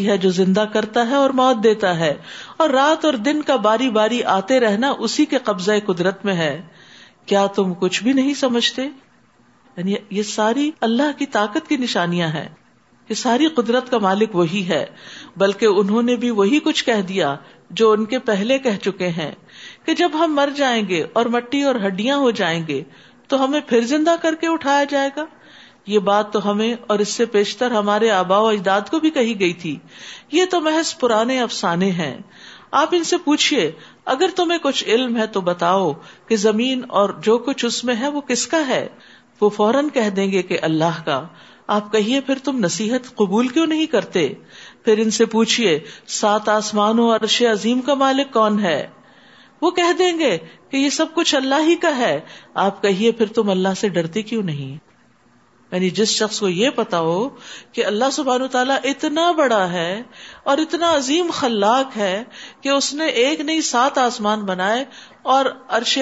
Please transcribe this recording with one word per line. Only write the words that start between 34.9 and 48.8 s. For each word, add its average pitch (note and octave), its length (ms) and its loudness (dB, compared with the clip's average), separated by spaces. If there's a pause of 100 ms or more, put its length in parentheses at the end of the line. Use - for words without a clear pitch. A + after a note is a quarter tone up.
ہے A3 100 0
تو G#3 160 -4
بتاؤ F3 480 0 (360)
کہ A3+ 100 0
زمین A3+ 440 0 (100)
اور G3 180 2 (140)
جو A3 220 4
کچھ C4 200 -2
اس A#3 180 -4
میں A#3+ 120 -2
ہے A#3+ 120 -2
وہ D4 160 -4
کس A#3+ 240 -4
کا E4 200 0
ہے؟ F#3+ 200 -2 (540)
وہ G#3 100 4
فوراً A#3+ 420 0
کہہ A3+ 180 0
دیں G3 200 -2
گے F#3+ 120 2
کہ F3+ 200 -4
اللہ D#3+ 420 0
کا۔ C3+ 160 -2 (480)
آپ G#3 220 -2
کہیے، A3 300 2
پھر C4+ 220 -2
تم C4 160 -2
نصیحت A3 560 -2
قبول G#3+ 320 0
کیوں D#4+ 200 0
نہیں D#4 200 -2
کرتے؟ F#3 400 0 (580)
پھر G#3+ 120 4
ان A3 140 0
سے A3+ 180 2
پوچھیے، A3 480 2 (360)
سات G#3+ 380 0
آسمانوں G#3+ 580 2
اور A3 120 2
عرش G#3+ 200 0 (100)
عظیم A3 300 0
کا C#4+ 140 0
مالک C4+ 380 0
کون G#3+ 260 2
ہے؟ E3+ 200 0 (800)